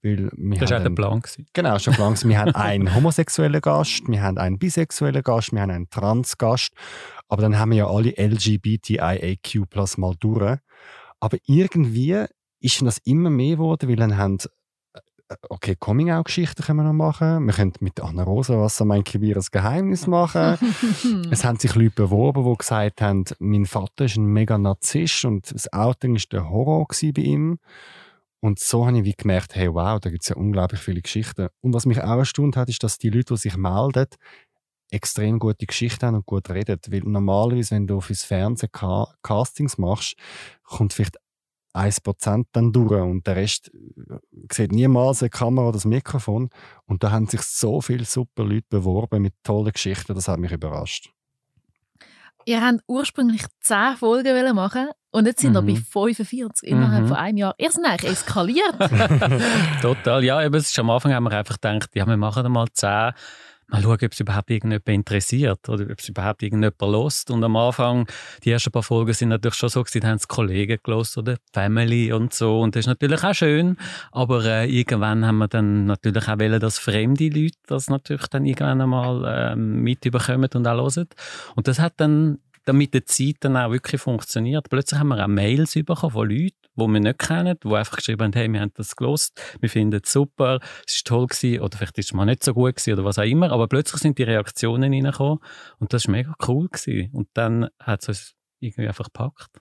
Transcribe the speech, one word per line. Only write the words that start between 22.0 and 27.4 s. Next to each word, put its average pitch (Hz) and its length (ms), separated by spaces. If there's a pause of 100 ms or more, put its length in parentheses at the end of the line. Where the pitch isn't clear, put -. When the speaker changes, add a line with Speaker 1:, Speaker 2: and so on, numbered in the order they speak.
Speaker 1:
die 113 60
gesagt 107 460
haben, 98 220 (140)
mein 101 280
Vater 104 400
ist 107 100
ein 107 80
mega 107 320
Narzisst 104 680
und 104 260
das - 180
Outing 120 460
ist - 160
der 92 160
Horror 143 400
gewesen 151 240
bei 147 100
ihm. 147 360 (840)